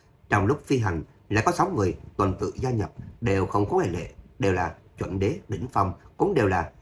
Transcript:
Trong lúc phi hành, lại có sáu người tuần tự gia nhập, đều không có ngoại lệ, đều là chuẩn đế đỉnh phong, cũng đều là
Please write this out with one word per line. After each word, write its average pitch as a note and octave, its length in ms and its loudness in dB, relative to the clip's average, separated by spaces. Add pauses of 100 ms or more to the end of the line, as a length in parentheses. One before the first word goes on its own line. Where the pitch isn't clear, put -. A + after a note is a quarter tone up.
(280)
Trong G2 180 4
lúc C#3 180 2
phi - 140 2
hành, F2+ 240 0 (260)
lại G#2 180 2
có F3 60 6
sáu - 180 2
người F#2+ 280 0 (180)
tuần F#2+ 240 2
tự F2 160 -4
gia B2+ 140 -2
nhập, A2 220 -2 (280)
đều F#2+ 260 2
không G2+ 220 0
có F#2 80 0
ngoại F#2+ 120 2
lệ, E2+ 240 -6 (260)
đều F#2+ 140 2
là E2+ 220 -2 (240)
chuẩn F2+ 200 -4
đế G2 300 0
đỉnh E2 240 -6
phong, F#2+ 200 2 (240)
cũng F#3 180 0
đều A#2 120 4
là F2+ 240 0 (120)